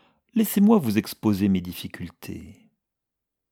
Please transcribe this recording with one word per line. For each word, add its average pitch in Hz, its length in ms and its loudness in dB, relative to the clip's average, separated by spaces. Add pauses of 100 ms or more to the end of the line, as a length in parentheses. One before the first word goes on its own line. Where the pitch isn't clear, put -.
(340)
Laissez-moi 214 440 4
vous 110 200 -2
exposer 104 500 0
mes 92 120 2
difficultés. - 1080 -16 (800)